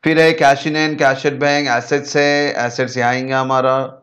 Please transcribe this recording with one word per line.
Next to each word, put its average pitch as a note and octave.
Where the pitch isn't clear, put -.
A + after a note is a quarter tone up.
फिर D#3
है D#3+
cash C#3+
in D3+
hand, D#3
cash C3+
at C#3
bank, C#3+
एसेट्स C#3+
है, C#3+
एसेट्स B2
यहाँ A#2+
आएंगे C3
हमारा C3